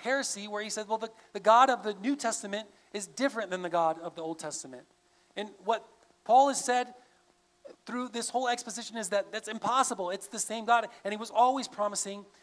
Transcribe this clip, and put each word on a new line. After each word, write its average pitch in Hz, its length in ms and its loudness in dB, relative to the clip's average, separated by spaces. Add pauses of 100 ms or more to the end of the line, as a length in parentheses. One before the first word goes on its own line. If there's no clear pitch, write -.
heresy 233 460 -2
where 208 160 -6
he 220 60 -8
said, 214 180 -6
"Well, 220 100 0
the, 220 140 -8 (220)
the - 60 -6
God 233 300 10
of 220 140 0
the 214 100 -2
New 220 220 -2
Testament 220 520 -4 (240)
is 202 140 -6
different 208 460 -2
than 180 100 -2
the 175 80 -4
God 165 300 2
of 165 160 -10
the 165 80 -10
Old 160 160 -6
Testament." 135 440 -12 (520)
And 208 140 -6 (140)
what 196 220 0 (380)
Paul 262 240 8
has 269 160 -2
said 247 300 0 (920)
through 247 240 -6
this 226 200 -6
whole 254 180 -2
exposition 233 500 -6
is 202 120 -6
that 196 220 -2
that's 208 160 -8
impossible. 220 600 0
It's 196 180 -8
the 214 120 -10
same 220 260 -6
God, 233 220 4 (160)
and 202 100 -4
he 214 40 -4
was 220 120 -8
always 254 380 4
promising 202 580 -4 (180)